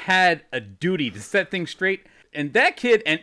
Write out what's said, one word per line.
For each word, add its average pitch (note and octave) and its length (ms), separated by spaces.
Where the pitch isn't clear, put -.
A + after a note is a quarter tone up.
had F#3 380
a B2+ 80
duty C3+ 500
to G2+ 100
set F#3 300
things F3 200
straight, F#3+ 360
and D3 200
that C4+ 240
kid A#3 300
and D#3 160